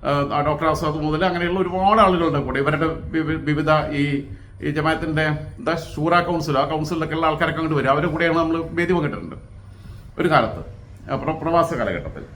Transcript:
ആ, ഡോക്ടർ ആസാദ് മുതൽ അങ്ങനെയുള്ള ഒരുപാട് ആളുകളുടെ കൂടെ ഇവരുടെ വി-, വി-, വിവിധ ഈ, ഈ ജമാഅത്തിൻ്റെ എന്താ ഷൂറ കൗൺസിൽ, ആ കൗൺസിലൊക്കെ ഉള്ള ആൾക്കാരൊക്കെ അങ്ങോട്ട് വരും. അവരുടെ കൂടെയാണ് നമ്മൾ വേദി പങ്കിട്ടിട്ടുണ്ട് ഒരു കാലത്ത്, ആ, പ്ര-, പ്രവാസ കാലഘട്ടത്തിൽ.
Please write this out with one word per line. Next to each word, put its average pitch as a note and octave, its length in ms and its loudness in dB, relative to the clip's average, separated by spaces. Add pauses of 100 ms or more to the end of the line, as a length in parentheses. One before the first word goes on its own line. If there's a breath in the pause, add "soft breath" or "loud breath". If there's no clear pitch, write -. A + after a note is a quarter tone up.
ആ, C#3+ 400 0
ഡോക്ടർ D#3 240 0
ആസാദ് D3+ 340 -2
മുതൽ D#3 240 0
അങ്ങനെയുള്ള F3 340 0
ഒരുപാട് F#3+ 400 4
ആളുകളുടെ E3 440 4
കൂടെ B2+ 160 0
ഇവരുടെ D3+ 240 2 (240)
വി-, D#3+ 160 0
വി-, D#3 200 -2
വിവിധ D3+ 220 2 (300)
ഈ, C#3+ 40 4 (640 loud breath)
ഈ D3+ 100 0
ജമാഅത്തിൻ്റെ D#3 480 0 (340)
എന്താ D#3+ 160 -2 (180)
ഷൂറ D#3+ 220 2 (120)
കൗൺസിൽ, D#3 360 0
ആ - 100 2
കൗൺസിലൊക്കെ D#3 460 -2
ഉള്ള E3 100 2
ആൾക്കാരൊക്കെ D#3 320 0
അങ്ങോട്ട് D#3 200 0
വരും. C3 120 2
അവരുടെ D3+ 200 2
കൂടെയാണ് E3 300 2
നമ്മൾ E3 140 0 (220)
വേദി F3 180 2
പങ്കിട്ടിട്ടുണ്ട് G#2 400 -4 (840 loud breath)
ഒരു F3 140 2
കാലത്ത്, A#2 280 2 (480)
ആ, C3+ 120 -2
പ്ര-, D#3 200 -2
പ്രവാസ E3 280 2 (100)
കാലഘട്ടത്തിൽ. D2 440 -4 (120)